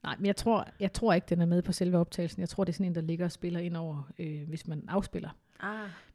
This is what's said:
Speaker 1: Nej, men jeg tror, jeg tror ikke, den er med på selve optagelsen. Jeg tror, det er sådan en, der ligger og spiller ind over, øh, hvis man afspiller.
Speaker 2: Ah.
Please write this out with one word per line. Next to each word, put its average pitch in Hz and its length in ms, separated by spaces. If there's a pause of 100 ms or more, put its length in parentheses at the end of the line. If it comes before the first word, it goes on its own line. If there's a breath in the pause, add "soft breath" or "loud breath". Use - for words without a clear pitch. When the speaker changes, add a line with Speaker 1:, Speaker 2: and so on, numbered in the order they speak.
Speaker 1:
Nej, 139 140
men 196 80
jeg 196 100
tror, 226 320 (120)
jeg 196 140
tror 226 200
ikke, 180 160
den 175 120
er 170 40
med 175 160
på 180 100
selve 180 260
optagelsen. 170 440
Jeg 175 80
tror, - 140
det 175 80
er - 20
sådan 190 120
en, 175 100
der 170 60
ligger 170 240
og 170 60
spiller 175 280
ind 175 180
over, 151 320 (100)
øh, 151 280
hvis 160 200
man 156 200
afspiller. - 420 (300)
Speaker 2:
Ah. 208 300 (260 loud breath)